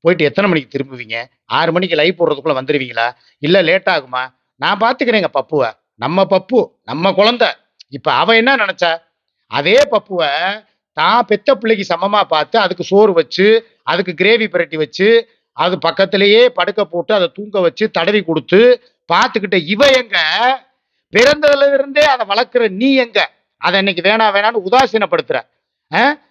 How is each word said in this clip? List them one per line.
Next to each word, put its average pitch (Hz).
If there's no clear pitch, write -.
போயிட்டு 165
எத்தனை 185
மணிக்கு 143
திரும்புவீங்க? 120
ஆறு 160
மணிக்கு 170
லைவ் 165
போடுறதுக்குள்ள 151
வந்துருவீங்களா? 127
இல்ல 180
லேட் 180
ஆகுமா? 131
நான் 175
பாத்துக்கிறேங்க 226
பப்புவை. 135
நம்ம 175
பப்பு, 190
நம்ம 170
குழந்தை." 220
இப்ப 135
அவ 175
என்ன 247
நினைச்சா, 180
அதே 143
பப்புவை 185
தான் 208
பெத்த 208
பிள்ளைக்கு 202
சமமா 202
பார்த்து, 156
அதுக்கு 180
சோறு 202
வச்சு, 196
அதுக்கு 175
கிரேவி 208
பிரட்டி 165
வச்சு, 196
அது 175
பக்கத்திலேயே 202
படுக்க 202
போட்டு, 175
அதை 180
தூங்க 202
வச்சு, 180
தடவி 202
கொடுத்து 185
பார்த்துக்கிட்ட 196
இவ 196
எங்க? 240
பிறந்ததுல 277
இருந்தே 277
அதை 254
வளர்க்குற 226
நீ 226
எங்க? 226
அதை 180
இன்னைக்கு 190
வேணா 196
வேணான்னு 214
உதாசீனப்படுத்துற. 190
ஆ? 277